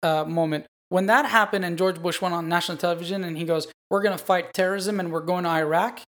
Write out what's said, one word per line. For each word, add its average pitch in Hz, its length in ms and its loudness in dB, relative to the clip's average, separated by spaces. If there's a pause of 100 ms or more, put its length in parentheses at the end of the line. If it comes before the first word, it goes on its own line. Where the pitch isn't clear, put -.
uh, 156 200 2
moment. 160 440 -2 (220)
When 185 180 0
that 262 180 6
happened 208 400 2
and 170 140 -4
George 185 200 2
Bush 170 220 -2
went 180 140 -2
on 170 120 -4
national 170 300 0
television 175 460 -2
and 160 160 -6
he 170 40 -4
goes, 160 220 0 (240)
"We're 196 140 2
gonna 190 160 2
fight 175 340 0
terrorism 196 460 0
and 175 120 -4
we're 160 100 -2
going 175 240 -2
to 170 40 2
Iraq" 165 520 0 (140)